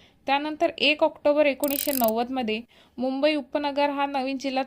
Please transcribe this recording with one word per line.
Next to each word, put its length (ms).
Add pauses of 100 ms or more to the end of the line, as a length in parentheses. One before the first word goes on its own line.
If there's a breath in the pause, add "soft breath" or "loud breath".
(260 soft breath)
त्यानंतर 520
एक 260
ऑक्टोबर 420
एकोणीसशे 460
नव्वदमध्ये 680 (380 soft breath)
मुंबई 360
उपनगर 560
हा 160
नवीन 320
जिल्हा 280